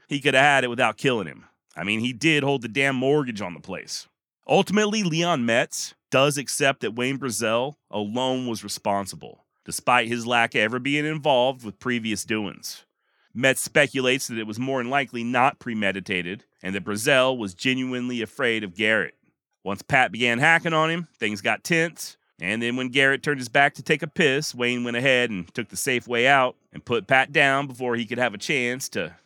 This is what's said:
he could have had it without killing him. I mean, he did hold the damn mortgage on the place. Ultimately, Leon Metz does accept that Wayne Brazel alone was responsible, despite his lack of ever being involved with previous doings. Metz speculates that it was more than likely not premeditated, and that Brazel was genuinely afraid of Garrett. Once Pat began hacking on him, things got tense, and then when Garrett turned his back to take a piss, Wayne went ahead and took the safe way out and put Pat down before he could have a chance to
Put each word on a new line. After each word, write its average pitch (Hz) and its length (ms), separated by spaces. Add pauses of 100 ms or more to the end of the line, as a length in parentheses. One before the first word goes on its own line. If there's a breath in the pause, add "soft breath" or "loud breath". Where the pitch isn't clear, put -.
he 143 140
could 143 120
have 131 100
had 139 200
it 123 60
without 117 280
killing 113 300
him. 60 180 (300)
I 80 80
mean, 107 160
he 123 140
did 147 300
hold 139 180
the 120 60
damn 139 280
mortgage 127 460
on 90 120
the 78 60
place. - 480 (400)
Ultimately, 208 560
Leon 165 420
Metz 117 480 (180)
does 139 260
accept 139 440
that 113 140
Wayne 131 220
Brazel 120 580 (140)
alone 127 560
was 113 180
responsible, 98 840 (180)
despite 123 460
his 117 180
lack 117 260
of 120 80
ever 110 180
being 143 260
involved 135 580
with 104 160
previous 113 460
doings. - 600 (480)
Metz 131 280
speculates 135 680
that 117 100
it 110 80
was 107 140
more 131 240
than 120 60
likely 127 340
not 123 360
premeditated, 98 840 (180)
and 95 140
that 95 80
Brazel 127 540
was 101 160
genuinely 127 680
afraid 113 420
of 90 120
Garrett. 107 400 (480)
Once 98 180
Pat 127 300
began 117 280
hacking 165 340
on 160 160
him, 165 180 (100)
things 104 240
got 110 220
tense, - 540 (240)
and 104 200
then 120 140
when 127 140
Garrett 135 340
turned 143 160
his 123 80
back 143 280
to - 60
take 151 220
a 165 40
piss, 147 460
Wayne 120 300
went 120 140
ahead 123 320
and 92 240
took 110 160
the 95 80
safe 123 280
way 120 220
out 135 300 (160)
and 147 100
put 113 240
Pat 135 240
down 143 340
before 123 300
he 117 100
could 117 120
have 120 160
a 104 40
chance 127 520
to 85 260 (100)